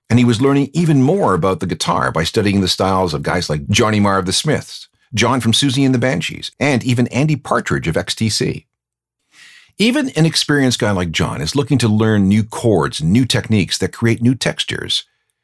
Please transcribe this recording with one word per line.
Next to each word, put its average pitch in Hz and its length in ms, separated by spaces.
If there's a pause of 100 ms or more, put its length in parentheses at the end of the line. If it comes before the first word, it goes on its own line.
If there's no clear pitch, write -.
and 117 100
he 123 60
was 117 160
learning 139 320
even 156 300
more 139 320
about 92 260
the 92 60
guitar 85 440
by 80 140
studying 101 380
the 90 60
styles 95 440
of 71 100
guys 80 280
like 73 180
Johnny 104 320
Marr 98 200
of 90 60
the 92 60
Smiths, - 560 (240)
John 117 280
from 113 120
Siouxsie 139 320
and 131 100
the 123 40
Banshees, - 600
and 131 240
even 120 260
Andy 147 280
Partridge - 520
of 80 80
X - 180
T 110 160
C. - 380 (1080)
Even 240 340
an 160 140
experienced 143 540
guy 104 140
like 90 180
John 71 320
is 78 120
looking 135 240
to 117 100
learn 107 380
new 107 160
chords 90 580
and 80 120
new 123 140
techniques 107 520
that 92 140
create 117 300
new 127 120
textures. - 680 (400)